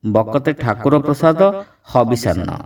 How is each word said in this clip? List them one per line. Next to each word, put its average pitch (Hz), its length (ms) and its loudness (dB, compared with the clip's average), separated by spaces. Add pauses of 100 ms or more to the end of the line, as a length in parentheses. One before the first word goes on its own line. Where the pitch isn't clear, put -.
ବକତେ 110 480 0
ଠାକୁର 123 460 0
ପ୍ରସାଦ, 143 240 -2 (600)
ହବିଷାନ୍ନ, 113 640 -2 (160)